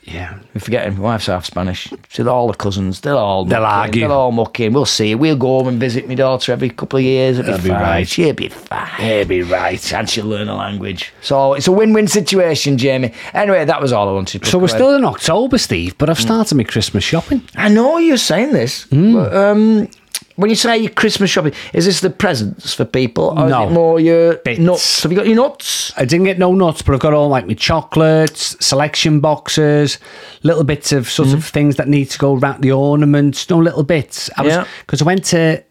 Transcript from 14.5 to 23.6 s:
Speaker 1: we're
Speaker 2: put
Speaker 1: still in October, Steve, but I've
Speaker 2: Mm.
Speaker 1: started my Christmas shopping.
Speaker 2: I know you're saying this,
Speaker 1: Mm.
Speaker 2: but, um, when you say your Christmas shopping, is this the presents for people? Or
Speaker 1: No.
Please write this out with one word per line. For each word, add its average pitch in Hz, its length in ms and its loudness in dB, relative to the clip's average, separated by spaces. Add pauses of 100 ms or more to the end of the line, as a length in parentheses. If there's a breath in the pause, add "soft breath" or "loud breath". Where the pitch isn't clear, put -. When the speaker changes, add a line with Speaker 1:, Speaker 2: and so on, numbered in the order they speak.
Speaker 1:
we're 180 100 2
Speaker 2:
put 113 80 0
Speaker 1:
still 269 200 4
in 269 80 2
October, 208 560 0
Steve, 90 380 -4
but 147 120 0
I've 165 100 0
Speaker 2:
Mm. - 20 -2
Speaker 1:
started 226 340 0
my 123 80 2
Christmas - 400 -2
shopping. 196 380 -2 (160)
Speaker 2:
I 202 100 0
know 233 300 4
you're 330 200 4
saying 220 360 0
this, 127 380 -2
Speaker 1:
Mm. 180 220 4
Speaker 2:
but, 214 220 0
um, 208 540 2 (480)
when 208 140 2
you 220 40 2
say 233 220 0
your 220 140 -2
Christmas 202 400 0
shopping, 156 200 0 (220 loud breath)
is 170 120 2
this 185 160 0
the 185 100 0
presents 117 640 -4
for 123 100 0
people? - 500 0
Or 147 140 2
Speaker 1:
No. 127 160 2